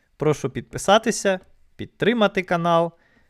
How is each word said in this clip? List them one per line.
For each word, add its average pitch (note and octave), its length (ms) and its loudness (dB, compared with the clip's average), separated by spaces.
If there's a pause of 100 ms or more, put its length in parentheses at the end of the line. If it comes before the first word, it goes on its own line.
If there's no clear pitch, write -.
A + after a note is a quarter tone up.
(160)
прошу D3 340 -2
підписатися, G3 880 0 (360)
підтримати G3 680 -2
канал. E3+ 500 0 (380)